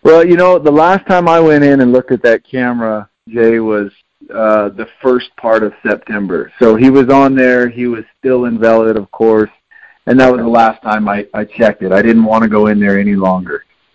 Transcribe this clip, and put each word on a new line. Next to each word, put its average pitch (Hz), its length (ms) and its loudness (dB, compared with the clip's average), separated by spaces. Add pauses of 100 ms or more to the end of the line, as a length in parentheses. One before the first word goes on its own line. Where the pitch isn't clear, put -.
Well, 165 240 4
you 175 80 2
know, 180 240 2
the 151 100 -2
last 170 380 0
time 175 220 0
I 165 100 2
went 151 240 2
in 139 160 2
and 123 140 2
looked 127 180 0
at 120 120 -4
that 113 200 0
camera, 117 640 -6 (200)
Jay, 113 300 0
was, 107 300 -4 (440)
uh, 107 360 -2
the 104 180 -12 (140)
first 127 360 -2
part 113 260 -2
of 104 80 -4 (100)
September. 104 800 -6
So 113 160 4
he 127 140 2
was 131 180 2
on 139 280 2
there. 127 340 0
He 123 180 -8
was 113 160 -8 (160)
still 127 260 -2
in 117 140 -6
velvet, 113 380 2
of 98 140 -10
course, 110 380 0 (580)
and 123 120 2
that 131 100 4
was 123 120 0
the 117 60 -6
last 113 340 0
time 107 260 -4
I, 101 260 -4
I 107 120 -8
checked 107 380 -2
it. 92 100 -2
I 101 80 2
didn't 113 240 2
wanna 110 240 0
go 107 180 0
in 104 140 0
there 98 180 0
any 101 160 -2
longer, 92 480 -4 (320)